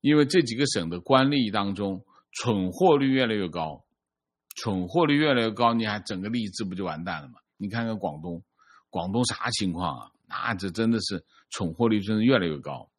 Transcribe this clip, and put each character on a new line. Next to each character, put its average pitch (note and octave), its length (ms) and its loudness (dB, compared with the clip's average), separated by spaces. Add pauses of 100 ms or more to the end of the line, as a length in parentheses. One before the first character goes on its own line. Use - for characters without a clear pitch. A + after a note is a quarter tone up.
因 D3 180 6
为 D3 80 6
这 E3+ 160 4
几 A#2 120 -2
个 C3+ 120 0
省 F2 240 -2
的 F2 100 -6
官 C3+ 280 6
吏 C3+ 220 2
当 G2 240 -2
中， G2 300 -4 (280)
蠢 G2 380 0
货 E3 280 4
率 C3+ 120 2
越 C3 160 2
来 A2 80 0
越 G2 140 -2
高， D#2+ 340 -6 (720)
蠢 F#2 320 -2
货 D#3+ 200 2
率 D3 100 4
越 D3+ 160 4
来 B2 80 4
越 A2+ 100 0
高， A#2 220 2
你 A2+ 140 0
还 G#2 140 -2
整 F#2 200 -8
个 G2 80 -6
吏 A2 260 -4
治 - 80 -6
不 F#2+ 120 -6
就 F#2+ 100 -6
完 D#2+ 200 -6
蛋 E2 180 -8
了 C#2 60 -20
吗？ A#1+ 100 -20 (180)
你 G2+ 140 -8
看 A#2 160 -4
看 A2 120 -4
广 D#2 220 -6
东， E2+ 240 -10 (460)
广 F2 200 -6
东 A#2+ 140 0
啥 - 280 -4
情 F#2+ 200 -2
况 E2 260 -6
啊？ - 120 -20 (160)
那 - 280 -6
这 F#2+ 140 -6
真 A2 220 0
的 A#2 100 2
是 G2 240 -8 (240)
蠢 F2 240 -6
货 A#2 160 2
率 G#2+ 140 2
真 G#2+ 160 0
的 G#2+ 40 2
越 B2 160 6
来 F2+ 80 0
越 D#2 120 -4
高 C#2 400 -12